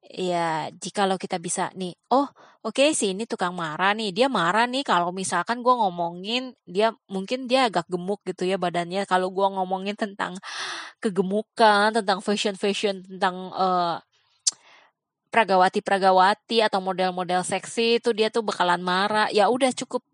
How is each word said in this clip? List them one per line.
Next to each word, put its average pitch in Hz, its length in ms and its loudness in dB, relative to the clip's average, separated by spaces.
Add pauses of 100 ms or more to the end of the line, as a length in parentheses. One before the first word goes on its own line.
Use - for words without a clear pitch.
(120)
Ya, 170 640 -2
jikalau 190 400 -2
kita 185 240 -6
bisa 175 320 -4
nih, 180 240 -10 (160)
oh, 262 160 4 (400)
oke, 269 240 2
si 202 240 -2
ini 208 80 -6
tukang 180 320 -4
marah 175 400 -2
nih, 220 160 -4
dia 220 160 2
marah 214 400 2
nih 254 160 -4
kalau 180 320 0
misalkan 190 480 -4
gua 240 240 4
ngomongin, 180 640 -4 (160)
dia, 202 240 2 (160)
mungkin 196 400 -4
dia 247 240 2
agak 175 160 -2
gemuk 180 400 -4
gitu 185 160 -6
ya 190 160 0
badannya, 175 480 -2
kalau 185 240 2
gua 190 240 2
ngomongin 190 400 -4
tentang 196 400 -6 (640)
kegemukan, 208 960 4
tentang 196 240 0
fashion-fashion, 202 880 -2
tentang, 185 480 -4
eh, 180 420 0 (1300)
pragawati-pragawati 190 1300 4
atau 208 240 0
model-model 180 640 -2
seksi 233 560 -2
itu 240 80 0
dia 214 160 0
tuh 226 160 -2
bakalan 180 400 0
marah. 202 480 0
Ya 202 160 4
udah 254 240 2
cukup - 320 -8 (100)